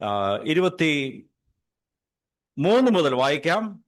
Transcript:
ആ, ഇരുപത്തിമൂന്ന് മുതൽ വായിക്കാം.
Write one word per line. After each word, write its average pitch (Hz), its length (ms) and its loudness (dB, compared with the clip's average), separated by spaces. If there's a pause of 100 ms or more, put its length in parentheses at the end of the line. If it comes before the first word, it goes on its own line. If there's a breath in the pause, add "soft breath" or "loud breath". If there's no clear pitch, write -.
ആ, 101 360 -2
ഇരുപത്തിമൂന്ന് - 2500 -4
മുതൽ 151 240 2
വായിക്കാം. 160 720 -2